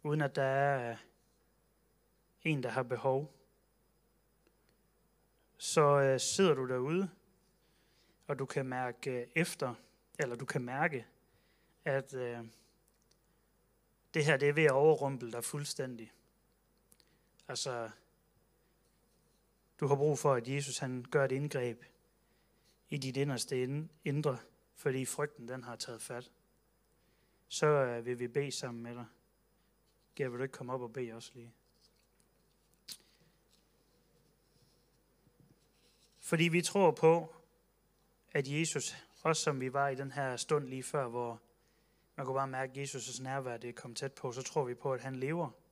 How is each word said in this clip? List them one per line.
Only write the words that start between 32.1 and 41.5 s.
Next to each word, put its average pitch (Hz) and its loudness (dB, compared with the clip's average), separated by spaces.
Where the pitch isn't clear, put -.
Fordi 165 2
vi 170 4
tror 180 6
på, 160 6
at 139 0
Jesus, 151 -2
også 160 2
som 139 0
vi 131 -4
var 139 2
i 135 -2
den 135 -8
her 131 -4
stund 143 0
lige 131 -8
før, 135 -4
hvor 117 -4